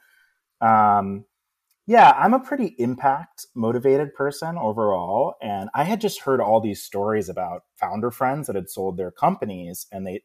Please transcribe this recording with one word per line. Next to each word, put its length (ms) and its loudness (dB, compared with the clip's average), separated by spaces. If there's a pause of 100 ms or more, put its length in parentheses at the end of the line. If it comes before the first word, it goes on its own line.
(600)
um, 640 4 (600)
yeah, 300 10
I'm 160 2
a 60 2
pretty 380 -6
impact 760 -2
motivated 580 0
person 440 -6
overall. 840 0
And 320 -6
I 120 0
had 160 -4
just 180 -4
heard 220 0
all 180 4
these 240 -6
stories 460 -4
about 340 -8 (140)
founder 340 -4
friends 360 -4
that 100 -6
had 120 -8
sold 280 -6
their 120 -6
companies, 840 -6
and 140 -10
they, 200 -10